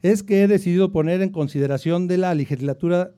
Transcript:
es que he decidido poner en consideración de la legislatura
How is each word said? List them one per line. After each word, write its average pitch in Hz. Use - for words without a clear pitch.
es 202
que 196
he 202
decidido 190
poner 170
en 190
consideración 147
de 180
la 180
legislatura 147